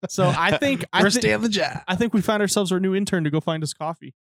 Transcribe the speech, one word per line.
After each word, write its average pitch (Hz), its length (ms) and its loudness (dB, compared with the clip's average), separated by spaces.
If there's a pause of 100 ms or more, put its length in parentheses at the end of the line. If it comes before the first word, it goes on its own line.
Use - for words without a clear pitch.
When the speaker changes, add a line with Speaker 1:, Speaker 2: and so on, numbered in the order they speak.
(100)
Speaker 1:
So 185 260 2
I 165 220 2
Speaker 2:
<laughs> - 0 -
Speaker 1:
think, 277 360 0
I 185 80 4
Speaker 2:
First 202 160 4
Speaker 1:
thi-, 247 60 0
Speaker 2:
day 214 100 4
on 214 80 0
the 226 80 0
job. 202 380 -4
Speaker 1:
I 185 100 -2
think 233 160 0
we 214 80 2
found 208 200 0
ourselves 196 300 0
our 185 80 0
new 190 160 0
intern 190 300 -2
to 151 40 0
go 156 120 0
find 160 220 -4
us 147 100 -6
coffee. 156 400 -10 (120)